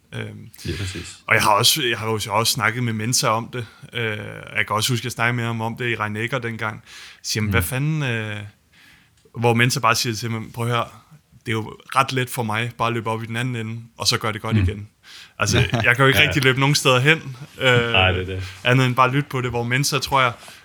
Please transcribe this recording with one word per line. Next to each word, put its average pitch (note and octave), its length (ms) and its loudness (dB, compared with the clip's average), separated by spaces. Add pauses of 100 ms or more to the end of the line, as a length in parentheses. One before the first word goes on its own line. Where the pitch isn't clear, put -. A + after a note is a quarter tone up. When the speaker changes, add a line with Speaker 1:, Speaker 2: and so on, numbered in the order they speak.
(140)
Speaker 1:
Øhm, G#2+ 360 -12 (160)
Speaker 2:
Ja, F2+ 140 -4
præcis. F#2 380 -10 (100)
Speaker 1:
og A2 80 2
jeg G#2 80 2
har A2 80 4
også, A#2+ 320 2
jeg A#2 140 0
har G#2+ 100 -6
jo A2 120 -2 (100)
også A2 240 2
snakket A2+ 300 0
med A#2 100 -2
Mensa A2+ 340 0
om A2+ 260 0
det. A#2+ 120 -6 (280)
Øh, A2+ 240 -6 (400)
jeg G#2+ 100 0
kan G#2 80 0
også G#2+ 180 0
huske, A#2 80 0
at - 40 -6
jeg A#2+ 60 -6
snakkede A#2+ 240 0
med A#2+ 100 -2
ham A2+ 160 -4
om A2+ 160 -4
det B2 120 -4
i A2+ 60 -2
Rhein-Neckar G#2+ 440 -4
dengang. A2 360 -6
Jeg A2 60 -16 (420)
siger, - 180 -2
"Men G#2+ 60 0
Speaker 2:
Mm. G2+ 40 0
Speaker 1:
hvad F#2+ 100 4
fanden," D3 420 -2
øh, A2 340 -4 (1000)
hvor A#2 160 4
Mensa B2 260 4
bare A2+ 160 4
siger A2+ 200 -2
til A2+ 160 -6
mig, A2 100 -6 (120)
"Prøv A#2 120 -6
at A#2+ 60 -2
høre, A#2 140 0 (600)
det - 20 -20
er A2+ 40 -2
jo A2 260 -4 (180)
ret C3+ 180 2
let B2+ 160 0
for B2 140 -4
mig A2+ 340 -2
bare A#2 100 0
at A#2 60 0
løbe A2+ 160 -4
op A2+ 140 -4
i - 20 -10
den A2+ 100 -6
anden B2 200 -2
ende, A2+ 260 -8 (160)
og G2+ 100 -4
så A#2+ 100 2
gør A2+ 140 -2
det A2 100 -6
godt A2+ 160 0
Speaker 2:
Mm. G2 60 4
Speaker 1:
igen." G2+ 240 -2 (520)
Altså, G#2 180 2
Speaker 2:
<laughs> A#2+ 280 2
Speaker 1:
jeg A#2+ 100 6
kan - 40 -6
jo C3+ 80 6
ikke C3+ 120 6
Speaker 2:
Ja. D3+ 80 6
Speaker 1:
rigtig D3 160 0
løbe C3 160 4
nogen C#3 160 4
steder B2+ 240 4
hen, C#3 360 2 (260)
øh, A#2+ 300 4
Speaker 2:
Nej, F#2 200 4
det F#2 100 -2
er F2+ 40 -4
det. F#2 180 -6 (200)
Speaker 1:
andet B2+ 220 4
end B2 100 0
bare B2+ 160 4
lytte C#3 180 0
på B2+ 120 -4
det, B2 80 -2
hvor A#2+ 140 -2
Mensa, C3+ 360 0
tror C3+ 220 0
jeg, B2 100 4 (340)